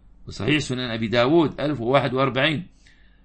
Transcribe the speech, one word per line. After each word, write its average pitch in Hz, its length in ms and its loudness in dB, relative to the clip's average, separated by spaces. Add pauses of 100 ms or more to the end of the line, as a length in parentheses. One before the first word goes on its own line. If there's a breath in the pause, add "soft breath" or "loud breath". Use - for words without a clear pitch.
(280)
وصحيح 135 300 -2
سنن 131 220 -4
أبي 117 280 -4
داود 123 540 2
ألف 139 200 -4
وواحد 123 320 2
وأربعين: 135 540 0 (560 soft breath)